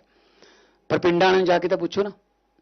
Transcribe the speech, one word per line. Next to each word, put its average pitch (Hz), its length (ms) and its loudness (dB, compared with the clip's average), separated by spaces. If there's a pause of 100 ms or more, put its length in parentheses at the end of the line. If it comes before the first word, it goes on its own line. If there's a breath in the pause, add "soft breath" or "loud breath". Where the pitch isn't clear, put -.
(880 soft breath)
ਪਰ 160 100 -2
ਪਿੰਡਾਂ 175 340 2
ਨੂੰ 185 120 2
ਜਾ 175 140 2
ਕੇ 175 100 -4
ਤਾਂ 185 100 -2
ਪੁੱਛੋ 175 240 -4
ਨਾ 202 80 -10 (520)